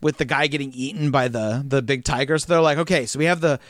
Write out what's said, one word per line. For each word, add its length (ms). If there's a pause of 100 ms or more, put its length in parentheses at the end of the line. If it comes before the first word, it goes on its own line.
with 160
the 80
guy 220
getting 260
eaten 380
by 160
the, 400
the 160
big 200
tiger. 360
So 120
they're 100
like, 180
"Okay, 260
so 140
we 60
have 160
the, 180 (100)